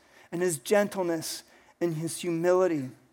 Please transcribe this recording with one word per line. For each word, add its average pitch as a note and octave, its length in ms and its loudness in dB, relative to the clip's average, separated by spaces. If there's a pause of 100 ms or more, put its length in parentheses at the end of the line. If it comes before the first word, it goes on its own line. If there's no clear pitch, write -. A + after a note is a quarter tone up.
(320)
and F3 100 -4
his F3+ 160 0
gentleness F#3+ 880 -2 (360)
and E3+ 160 0
his D#3 220 -4
humility. E3+ 720 2 (240)